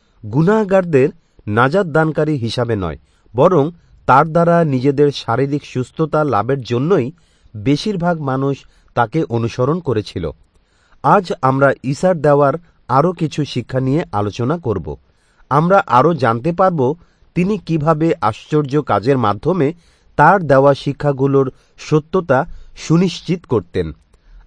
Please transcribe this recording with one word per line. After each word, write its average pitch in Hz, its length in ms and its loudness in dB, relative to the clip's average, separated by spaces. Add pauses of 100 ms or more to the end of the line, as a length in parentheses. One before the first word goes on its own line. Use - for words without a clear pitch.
(260)
গুনাহগারদের 175 840 2 (380)
নাজাত 131 400 2
দানকারী 156 480 0
হিসাবে 117 420 -2
নয়, 82 220 -4 (380)
বরং 160 340 4 (360)
তার 139 220 6
দ্বারা 170 360 2
নিজেদের 139 480 2
শারীরিক 139 520 -4
সুস্থতা 151 600 -4
লাভের 123 360 0
জন্যই 131 520 -2 (440)
বেশিরভাগ 165 640 -2
মানুষ 135 440 -4 (300)
তাকে 117 300 0
অনুসরণ 123 560 -2
করেছিল। 107 500 -6 (720)
আজ 180 300 2 (100)
আমরা 135 300 2 (120)
ঈসার 160 380 -2
দেওয়ার 143 320 2 (340)
আরও 139 240 2
কিছু 151 320 -4
শিক্ষা 131 360 -6
নিয়ে 131 320 -2
আলোচনা 117 460 -2
করব। 82 380 -6 (540)
আমরা 170 360 4
আরও 127 280 4
জানতে 120 380 -2
পারব 170 420 0 (400)
তিনি 185 240 -2
কিভাবে 160 600 0
আশ্চর্য 147 640 -2
কাজের 117 360 0
মাধ্যমে 135 540 0 (440)
তার 175 260 4
দেওয়া 139 320 4
শিক্ষাগুলোর 139 800 -2 (240)
সত্যতা 165 720 -2 (300)
সুনিশ্চিত 170 720 -2
করতেন। 92 460 -4 (540)